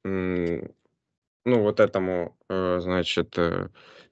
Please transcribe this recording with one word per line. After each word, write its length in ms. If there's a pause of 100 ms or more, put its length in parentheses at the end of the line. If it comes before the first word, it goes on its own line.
м, 680 (720)
ну, 180
вот 180
этому, 580 (100)
э, 320
значит, 580
э, 300 (440)